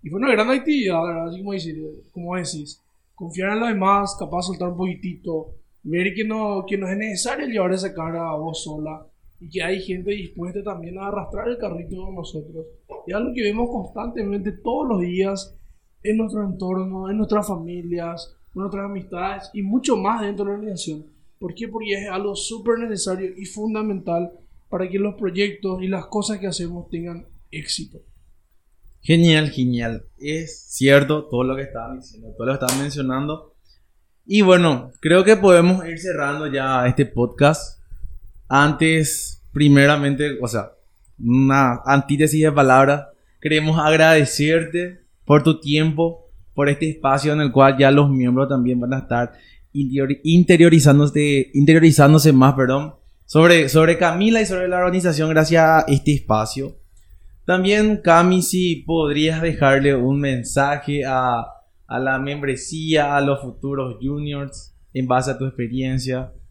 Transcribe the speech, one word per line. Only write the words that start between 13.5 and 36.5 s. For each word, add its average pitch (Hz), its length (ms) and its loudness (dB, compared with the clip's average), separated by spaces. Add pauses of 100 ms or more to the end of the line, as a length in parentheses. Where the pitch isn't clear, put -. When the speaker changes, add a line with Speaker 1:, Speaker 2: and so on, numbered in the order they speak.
Speaker 1:
constantemente 202 840 -8
todos 269 360 -6
los 202 140 -2
días 190 520 -4 (480)
en 214 140 -2
nuestro 220 280 -4
entorno, 185 680 -6
en 208 80 -4
nuestras 208 280 -2
familias, 170 880 -10 (200)
en 180 80 -10
nuestras 196 240 -8
amistades 196 680 -10
y 208 80 -10
mucho 226 360 -2
más 214 260 -2
dentro 202 220 -6
de 196 80 -6
la 202 40 -6
organización. 170 480 -12 (340)
¿Por 170 160 -12
qué? 233 140 -12
Porque 220 240 -8
es 196 160 -8
algo 202 260 -8
súper 226 440 -6
necesario 190 580 -6
y 196 80 -14
fundamental 208 840 -6 (400)
para 185 180 -6
que 190 100 -6
los 202 180 -4
proyectos 190 680 -6
y 185 60 -6
las 185 180 -6
cosas 208 320 -6
que 196 80 -10
hacemos 175 420 -10
tengan 170 380 -12 (240)
éxito. - 480 -12 (1040)
Speaker 2:
Genial, 160 480 4
genial. 120 540 -4 (140)
Es 156 400 -10 (100)
cierto 139 560 2
todo 127 200 -4
lo 131 120 -4
que 135 60 -10
estaban 127 360 -12
diciendo, 113 360 -20
todo 120 120 -8
lo 131 60 -2
que 135 120 -4
estaban 131 180 2
mencionando. 143 720 -6 (720)
Y 202 160 2
bueno, 175 600 4
creo 175 220 4
que 208 140 6
podemos 185 500 6
ir 165 120 -12
cerrando 151 480 -6
ya 135 400 -2